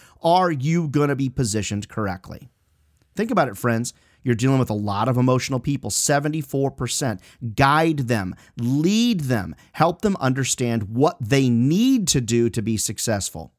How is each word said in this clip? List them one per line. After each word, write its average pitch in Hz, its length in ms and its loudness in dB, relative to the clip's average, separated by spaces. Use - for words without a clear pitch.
Are 175 280 4
you 160 380 0
gonna 143 260 2
be 135 140 -2
positioned 104 600 -4
correctly? - 600 -8
Think 226 160 -4
about 180 160 2
it, 104 100 -8
friends. 120 380 -2
You're 123 100 2
dealing 131 240 2
with 123 120 0
a 110 40 -2
lot 104 340 -2
of 123 80 0
emotional 127 440 0
people, 135 300 -4
seventy-four 143 840 -2
percent. 113 480 -4
Guide 143 540 2
them, 98 260 -2
lead 175 600 2
them, 113 340 -2
help 170 280 0
them 202 160 2
understand 123 680 -2
what 123 320 0
they 135 280 2
need 175 600 2
to 143 120 2
do 117 300 2
to 117 100 -4
be 110 160 -2
successful. 101 840 -6